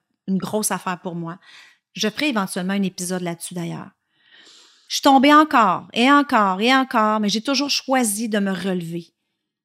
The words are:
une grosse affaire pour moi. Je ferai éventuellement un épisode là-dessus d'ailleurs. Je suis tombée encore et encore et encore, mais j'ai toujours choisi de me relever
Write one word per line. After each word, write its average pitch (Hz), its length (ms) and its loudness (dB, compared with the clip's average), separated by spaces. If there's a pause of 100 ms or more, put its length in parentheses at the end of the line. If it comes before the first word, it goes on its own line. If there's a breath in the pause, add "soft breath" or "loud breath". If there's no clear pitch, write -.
(280)
une 190 80 0
grosse 208 360 -4
affaire 180 280 -6
pour 175 140 -10
moi. 165 240 -10 (560 loud breath)
Je 208 160 -4
ferai 302 180 -4
éventuellement 196 460 -4
un 202 80 0
épisode 180 400 -6
là-dessus 170 320 -10
d'ailleurs. 170 340 -8 (1000 soft breath)
Je - 80 -8
suis - 60 -4
tombée 277 300 6
encore 277 600 4
et 247 160 2
encore 226 500 2
et 247 140 2
encore, 220 460 0
mais 202 100 0
j'ai 214 100 -2
toujours 277 300 -2
choisi 240 580 -2
de 214 120 -2
me 196 120 -2
relever 175 600 -6 (500)